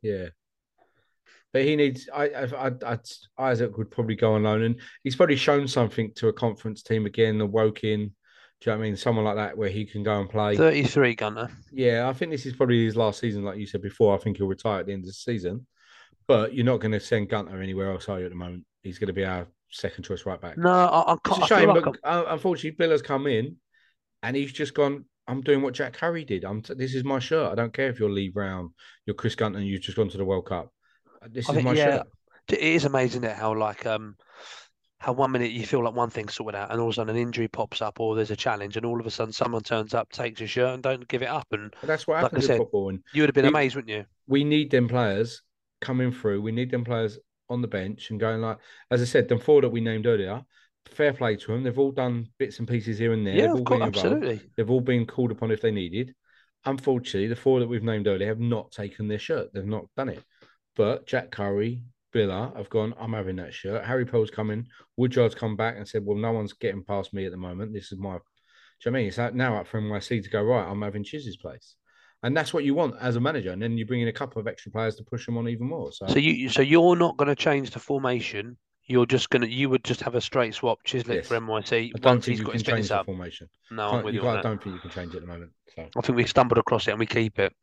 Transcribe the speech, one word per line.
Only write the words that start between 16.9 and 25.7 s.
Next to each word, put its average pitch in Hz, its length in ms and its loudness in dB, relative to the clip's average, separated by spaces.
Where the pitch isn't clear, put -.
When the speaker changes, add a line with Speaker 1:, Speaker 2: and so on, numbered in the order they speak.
Speaker 1:
send 104 300 0
Gunter 95 320 -4
anywhere 95 320 -4
else, 90 160 -8
are 95 100 -4
you, 92 60 -6
at 90 60 -8
the 87 40 -12
moment? 87 300 -10
He's 90 160 -12
gonna 95 140 -2
be 95 100 -2
our 92 240 -4
second - 300 -8
choice - 220 -6
right 95 160 -6
back. - 160 -10
Speaker 2:
No, 170 120 4
I, 175 440 6
I - 0 -
Speaker 1:
It's - 100 -2
Speaker 2:
can't. 190 180 2
Speaker 1:
a - 40 4
Speaker 2:
I - 20 2
feel 220 120 8
Speaker 1:
shame, 208 100 8
Speaker 2:
like 170 160 8
Speaker 1:
but, 135 180 -2
Speaker 2:
I'm 170 160 2
Speaker 1:
uh, 170 40 0
unfortunately, 160 520 0
Biller's 156 160 4
come 139 240 -2
in 135 300 0
and 117 140 -4
he's 139 160 -2
just 143 220 -6
gone, 143 320 2
"I'm 131 140 -4
doing 139 200 4
what 135 120 -2